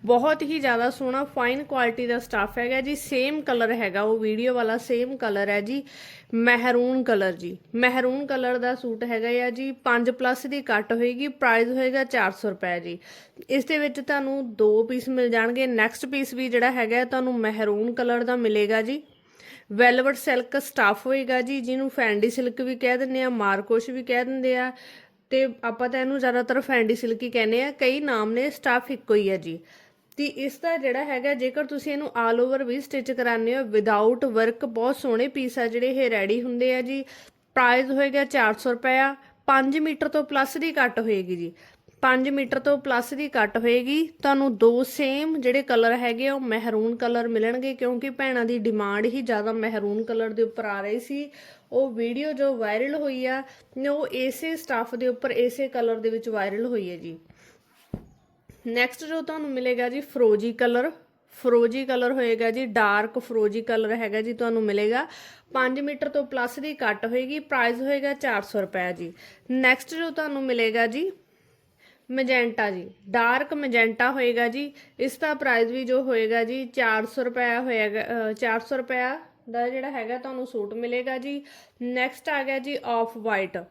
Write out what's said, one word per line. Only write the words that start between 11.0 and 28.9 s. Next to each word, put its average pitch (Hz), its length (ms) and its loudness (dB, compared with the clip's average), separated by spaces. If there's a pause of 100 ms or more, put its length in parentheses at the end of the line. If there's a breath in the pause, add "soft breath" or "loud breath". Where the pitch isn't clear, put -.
ਪ੍ਰਾਈਸ 233 400 4
ਹੋਏਗਾ 262 360 0
ਚਾਰ 220 280 0
ਸੌ 208 180 -4
ਰੁਪਏ 180 300 -4
ਜੀ। 175 180 -10 (520 loud breath)
ਇਸ 262 140 2
ਦੇ 302 140 0
ਵਿੱਚ 294 220 -2
ਤੁਹਾਨੂੰ 269 560 -2
ਦੋ 214 260 6
ਪੀਸ 254 260 -2
ਮਿਲ 254 200 2
ਜਾਣਗੇ। 233 380 2
ਨੈਕਸਟ 226 400 0
ਪੀਸ 262 280 -4
ਵੀ 254 140 -4
ਜਿਹੜਾ 240 240 4
ਹੈਗਾ 240 320 0
ਤੁਹਾਨੂੰ 254 340 -2
ਮਹਿਰੂਨ 214 560 0
ਕਲਰ 240 300 0
ਦਾ 247 120 0
ਮਿਲੇਗਾ 220 460 2
ਜੀ। 277 200 -4 (680 loud breath)
ਵੈਲਵਟ 247 440 4
ਸਿਲਕ 262 440 0
ਸਟੱਫ 208 460 2
ਹੋਏਗਾ 254 340 0
ਜੀ, 262 200 -2
ਜਿਹਨੂੰ 262 300 -2
ਫੈਂਡੀ 220 400 2
ਸਿਲਕ 247 300 -2
ਵੀ 254 160 -2
ਕਹਿ 247 220 2
ਦਿੰਦੇ 262 240 -2
ਆ, 254 60 0
ਮਾਰਕੋਸ਼ 220 600 0
ਵੀ 254 120 -6
ਕਹਿ 247 220 0
ਦਿੰਦੇ 254 320 0
ਆ, 254 160 -2 (580 loud breath)
ਤੇ 262 160 4 (180)
ਆਪਾਂ 233 240 -2
ਤਾਂ 262 120 -2
ਇਹਨੂੰ 269 180 0
ਜ਼ਿਆਦਾਤਰ 247 420 2
ਫੈਂਡੀ 233 340 2
ਸਿਲਕ 226 280 -2
ਹੀ 240 80 -6
ਕਹਿੰਦੇ 226 320 2
ਆ। 285 80 -2
ਕਈ 277 300 2
ਨਾਮ 226 320 0
ਨੇ, 254 180 0
ਸਟੱਫ 247 400 0